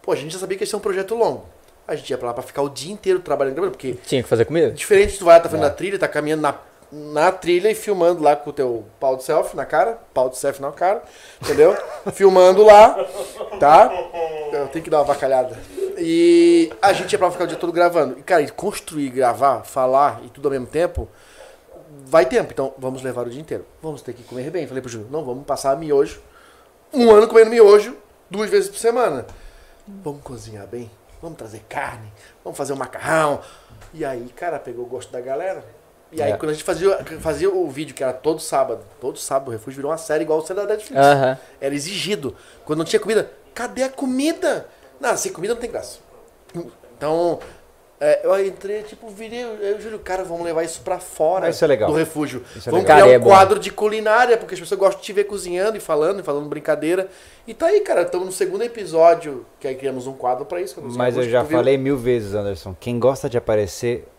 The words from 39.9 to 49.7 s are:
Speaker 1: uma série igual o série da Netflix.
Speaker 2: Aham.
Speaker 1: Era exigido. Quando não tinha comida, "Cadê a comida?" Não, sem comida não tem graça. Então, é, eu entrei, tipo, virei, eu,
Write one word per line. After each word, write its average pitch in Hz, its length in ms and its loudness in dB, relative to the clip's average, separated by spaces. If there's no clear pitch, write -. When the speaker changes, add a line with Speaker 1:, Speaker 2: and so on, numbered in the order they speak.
Speaker 1:
uma 160 80 -4
série 156 240 -4
igual 156 160 0
o 156 80 -6
série 190 140 -6
da 196 60 -6
Netflix. 214 380 0
Speaker 2:
Aham. 135 320 4
Speaker 1:
Era 139 140 -4
exigido. 151 600 -6
Quando 156 140 -4
não 165 80 -4
tinha 214 140 0
comida, 208 280 -2
"Cadê 233 300 -8
a 269 80 -2
comida?" 269 800 -4
Não, 240 160 -2
sem - 160 -6
comida 202 220 -6
não 233 60 -10
tem 247 100 -10
graça. - 280 -12
Então, 160 420 -2
é, 147 240 2
eu 196 220 2
entrei, 196 360 -8
tipo, 220 280 -20
virei, 226 340 -12
eu, 208 360 -6